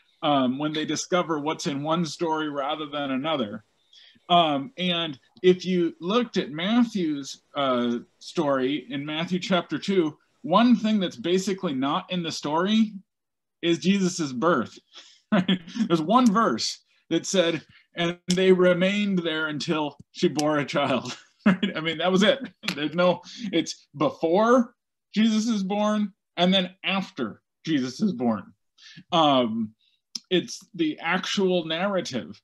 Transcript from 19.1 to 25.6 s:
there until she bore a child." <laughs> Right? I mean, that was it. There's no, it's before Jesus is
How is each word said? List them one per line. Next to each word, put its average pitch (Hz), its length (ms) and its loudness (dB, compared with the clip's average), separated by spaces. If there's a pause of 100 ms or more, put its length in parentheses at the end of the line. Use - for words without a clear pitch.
there 156 280 -2
until 151 500 -4 (160)
she 180 160 2
bore 151 300 -2
a 139 60 -2
child." 131 520 -2 (140)
<laughs> - 140 -4
Right? 185 300 2
I 160 60 -6
mean, 160 160 -4
that 170 140 0
was 190 120 4
it. 208 160 4 (360)
There's 147 180 -4
no, 175 280 2 (300)
it's - 440 -4
before 196 800 2 (400)
Jesus 214 340 2
is 208 160 -2